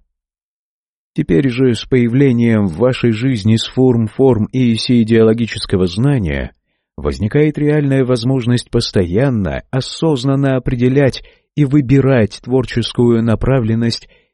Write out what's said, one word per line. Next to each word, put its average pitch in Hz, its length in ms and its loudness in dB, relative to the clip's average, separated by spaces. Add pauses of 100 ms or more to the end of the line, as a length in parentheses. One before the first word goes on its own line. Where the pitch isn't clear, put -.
(1160)
Теперь 156 340 0
же 123 240 0
с - 120 -6
появлением 117 840 2
в 78 100 -6
вашей 123 340 0
жизни 110 440 0
сформ 117 520 0
форм 117 440 0
и 127 220 0
идеологического 110 1120 0
знания 87 680 -2 (440)
возникает 104 600 -2
реальная 147 480 0
возможность 123 640 -2
постоянно, 101 1000 -2
осознанно 135 840 -2
определять 131 680 0 (320)
и 147 100 2
выбирать 131 760 2
творческую 120 800 0
направленность 113 840 -2 (260)